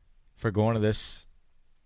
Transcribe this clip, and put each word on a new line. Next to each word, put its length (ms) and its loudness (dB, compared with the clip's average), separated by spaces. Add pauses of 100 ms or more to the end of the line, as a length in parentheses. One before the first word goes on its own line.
(360)
For 160 -2
going 220 2
to 60 0
this 460 -2 (600)